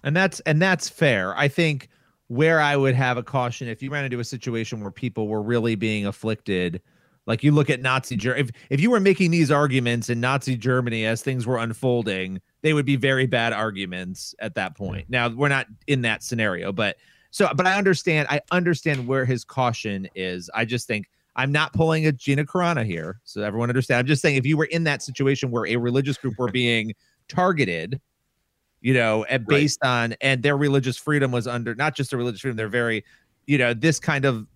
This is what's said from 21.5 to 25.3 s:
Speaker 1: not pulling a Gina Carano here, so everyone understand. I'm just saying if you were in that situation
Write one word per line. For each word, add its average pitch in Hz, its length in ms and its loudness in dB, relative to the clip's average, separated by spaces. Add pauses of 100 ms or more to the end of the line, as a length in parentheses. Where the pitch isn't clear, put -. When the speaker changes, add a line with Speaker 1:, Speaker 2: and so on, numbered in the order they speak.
Speaker 1:
not 151 220 0
pulling 160 340 2
a 156 40 4
Gina 139 320 0
Carano 170 400 0
here, 90 400 -6
so - 200 -8
everyone 110 260 -2
understand. 123 300 0
I'm 127 80 0
just 147 160 0
saying 143 140 4
if 127 100 0
you 151 100 2
were 156 80 0
in 165 200 -2
that 147 180 -2
situation 135 480 -2